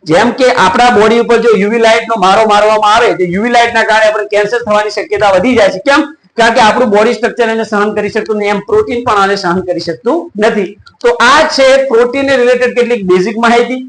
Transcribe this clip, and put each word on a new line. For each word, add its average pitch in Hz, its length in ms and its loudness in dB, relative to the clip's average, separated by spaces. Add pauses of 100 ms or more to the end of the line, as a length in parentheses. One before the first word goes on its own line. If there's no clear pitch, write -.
(100)
જેમ 220 300 2
કે 254 100 2 (140)
આપણા 240 340 2
બોડી 226 260 2
ઉપર 233 220 2
જો 226 160 4
યુવી 220 240 -2
લાઇટનો 226 380 0
મારો 202 280 2
મારવામાં 214 440 2
આવે 220 240 0
તો 180 160 -2
યુવી 233 200 -2
લાઇટના 233 340 0
કારણે 214 200 2
આપણે 208 240 -4
કેન્સર 208 320 -2
થવાની 208 300 -2
શક્યતા 202 400 -2
વધી 226 240 2
જાય 190 160 2
છે. 185 120 -10
કેમ? 277 180 2 (320)
કારણ 226 180 2
કે 247 100 4
આપણું 214 300 0
બોડી 220 220 2
સ્ટ્રક્ચર 226 380 -2
એને 226 80 -4
સહન 208 320 -4
કરી 208 180 -6
શકતું 214 220 -4
નથી, 208 180 -2
એમ 196 160 -6
પ્રોટીન 220 360 -2
પણ 214 160 0
આને 196 140 0
સહન 185 320 -4
કરી 165 200 -4
શકતું 226 300 -4 (280)
નથી. 202 240 -2 (320)
તો 240 140 0 (160)
આ 302 80 4 (160)
છે 262 120 4 (240)
પ્રોટીનને 262 440 0
રિલેટેડ 247 420 0
કેટલીક 226 340 -2
બેઝિક 208 320 0
માહિતી. 240 440 0